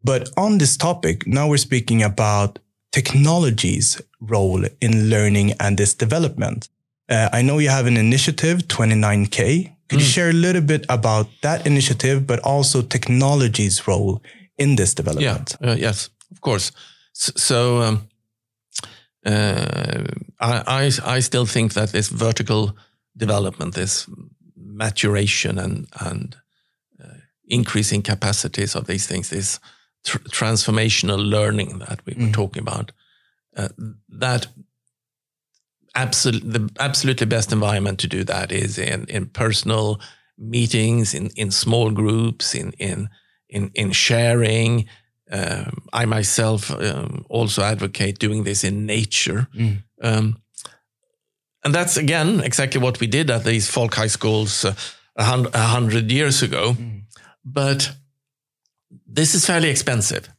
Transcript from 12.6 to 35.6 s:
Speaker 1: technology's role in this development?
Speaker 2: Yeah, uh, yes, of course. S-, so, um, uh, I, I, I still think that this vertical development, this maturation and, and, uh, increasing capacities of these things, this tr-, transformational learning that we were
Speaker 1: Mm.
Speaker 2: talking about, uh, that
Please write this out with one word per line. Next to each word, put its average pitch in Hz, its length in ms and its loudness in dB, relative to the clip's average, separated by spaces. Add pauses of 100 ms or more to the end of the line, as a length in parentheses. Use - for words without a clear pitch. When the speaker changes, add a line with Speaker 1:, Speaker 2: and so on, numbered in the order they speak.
Speaker 1:
technology's 123 1040 2
role 98 340 0 (360)
in 139 180 4
this 92 180 2
development? 107 680 -2
Speaker 2:
Yeah, 123 100 0
uh, 113 40 2
yes, 101 340 -2 (220)
of - 100 -20
course. 107 300 -2 (440)
S-, - 160 -4 (100)
so, 120 400 2
um, 107 260 0 (1160)
uh, - 760 -2 (360)
I, 117 280 0
I, 131 500 0
I 131 40 2
still 123 240 0
think 113 280 0
that 101 180 0
this 104 180 -2
vertical 110 680 0 (400)
development, 98 600 -2
this 95 320 -4 (480)
maturation 104 1040 -2
and, 101 300 -4 (140)
and, - 340 -8 (680)
uh, - 180 -20 (260)
increasing 107 580 0
capacities 101 720 -4
of - 120 -6
these 98 200 -4
things, 92 220 -6
this 95 300 -4 (440)
tr-, - 140 -4 (120)
transformational 110 880 0 (120)
learning 104 500 0
that - 260 -10
we - 80 -10
were 120 140 -2
Speaker 1:
Mm. 107 60 2
Speaker 2:
talking 101 280 -2
about, - 300 -6 (640)
uh, 95 140 -6 (500)
that 123 280 -2 (1500)